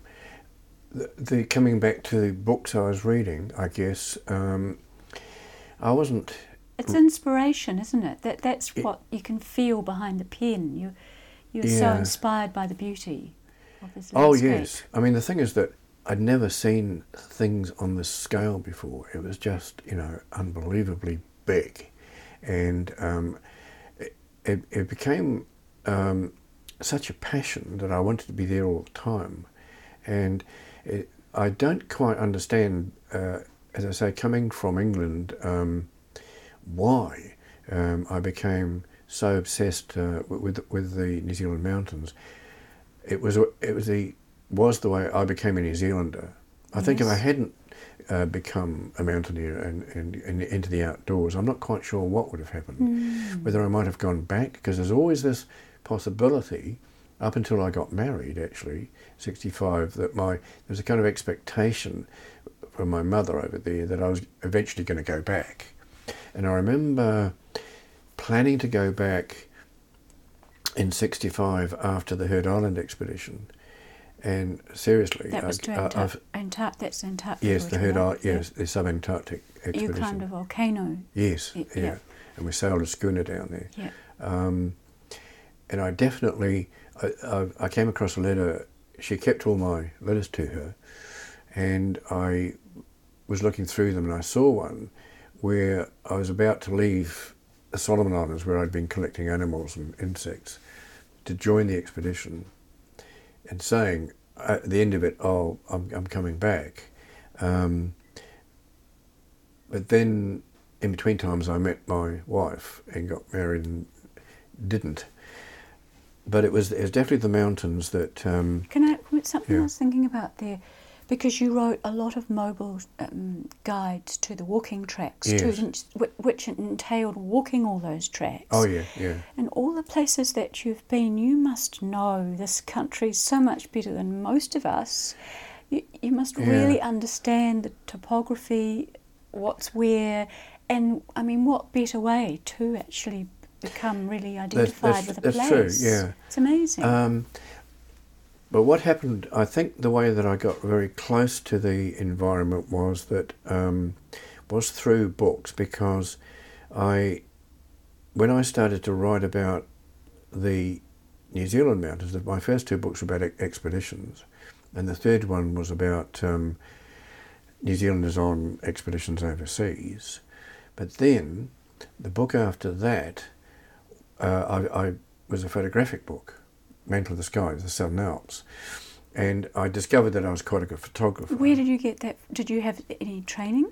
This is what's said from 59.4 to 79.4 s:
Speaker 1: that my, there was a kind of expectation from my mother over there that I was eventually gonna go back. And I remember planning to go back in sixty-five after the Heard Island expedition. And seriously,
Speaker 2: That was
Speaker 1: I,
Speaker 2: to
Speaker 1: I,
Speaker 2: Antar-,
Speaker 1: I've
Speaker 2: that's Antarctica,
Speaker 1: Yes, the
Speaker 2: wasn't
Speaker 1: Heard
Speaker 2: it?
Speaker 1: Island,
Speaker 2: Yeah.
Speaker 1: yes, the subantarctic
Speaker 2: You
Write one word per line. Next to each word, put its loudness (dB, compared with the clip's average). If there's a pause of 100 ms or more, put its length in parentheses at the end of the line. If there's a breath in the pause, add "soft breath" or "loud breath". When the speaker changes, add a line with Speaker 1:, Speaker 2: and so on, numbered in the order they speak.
Speaker 1:
that -2
my, 0
there -6 (280 loud breath)
was -6
a -6
kind 2
of 4
expectation -2 (640 loud breath)
from -2
my 0
mother 2
over -6
there -2
that -2
I 2
was 0 (220)
eventually 0
gonna -4
go -4
back. -4 (600 loud breath)
And -4
I 2
remember 2 (840 loud breath)
planning 4
to -2
go 2
back -2 (1300 soft breath)
in 2
sixty-five 0
after 0
the -2
Heard 2
Island 2
expedition. -8 (760 loud breath)
And -2 (140)
seriously, 2
Speaker 2:
That -4
was -4
Speaker 1:
I, -12
Speaker 2:
to -6
Speaker 1:
I, -2 (640)
Speaker 2:
Antar-, -8
Speaker 1:
I've -10
Speaker 2:
that's -8
Antarctica, -8
Speaker 1:
Yes, 2
the -4
Speaker 2:
wasn't 2
Speaker 1:
Heard 2
Speaker 2:
it? 4
Speaker 1:
Island, 2
Speaker 2:
Yeah. 2
Speaker 1:
yes, -2
the -6
subantarctic -2
Speaker 2:
You -10 (240)